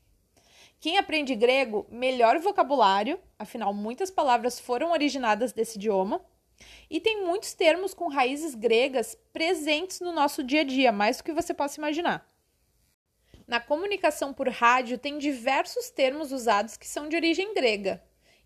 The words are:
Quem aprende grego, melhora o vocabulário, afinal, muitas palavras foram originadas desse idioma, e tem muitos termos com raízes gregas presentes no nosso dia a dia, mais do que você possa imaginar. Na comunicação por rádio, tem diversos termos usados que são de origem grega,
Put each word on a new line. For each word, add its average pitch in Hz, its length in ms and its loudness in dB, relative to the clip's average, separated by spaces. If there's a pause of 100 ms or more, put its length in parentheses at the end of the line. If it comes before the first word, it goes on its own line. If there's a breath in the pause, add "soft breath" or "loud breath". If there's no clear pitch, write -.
(800 soft breath)
Quem 330 180 -2
aprende 302 380 0
grego, 233 560 2
melhora 247 480 4
o - 20 -8
vocabulário, 269 800 2 (180)
afinal, 208 340 -6
muitas 226 380 -6
palavras 240 500 0
foram 254 320 -2
originadas 254 600 0
desse 220 260 -4
idioma, 202 480 0 (640 loud breath)
e 320 120 -4
tem 427 240 0
muitos 349 280 -4
termos 370 400 2
com 339 140 -6
raízes 277 480 -2
gregas 233 640 0 (160)
presentes 320 680 -2
no 349 140 -6
nosso 302 280 0
dia 294 200 2
a - 20 4
dia, 262 260 4
mais 208 280 0
do - 80 -14
que 330 80 -6
você 330 200 -2
possa 285 260 -6
imaginar. 302 460 -4 (1200 soft breath)
Na 233 140 -2
comunicação 320 760 -2
por 254 140 -4
rádio, 240 500 2
tem 285 200 -8
diversos 277 720 -2
termos 277 420 -2
usados 226 460 0
que - 100 -20
são 302 220 -8
de 311 80 -2
origem 330 360 0
grega, 208 480 0 (440 soft breath)